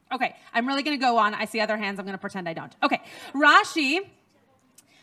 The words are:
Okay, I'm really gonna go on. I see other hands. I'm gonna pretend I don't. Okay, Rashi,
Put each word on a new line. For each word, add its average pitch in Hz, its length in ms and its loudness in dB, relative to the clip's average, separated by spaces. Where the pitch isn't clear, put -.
Okay, 240 280 -4
I'm 233 120 0
really 277 180 -2
gonna 294 140 -2
go 247 200 2
on. 214 160 4
I 208 100 -6
see 220 160 -4
other 214 160 0
hands. 202 240 -4
I'm 190 60 -10
gonna 190 120 -8
pretend 190 300 -8
I 165 60 -4
don't. 156 280 -12
Okay, 403 200 0
Rashi, 302 640 4